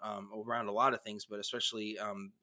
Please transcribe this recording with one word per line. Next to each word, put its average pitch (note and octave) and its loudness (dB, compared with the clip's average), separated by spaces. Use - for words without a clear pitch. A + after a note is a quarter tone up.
um, G2+ -6
around A2+ -2
a G2+ 0
lot B2 8
of A2+ -2
things, G#2 -8
but G#2 -6
especially, G#2+ -2
um, G2+ -4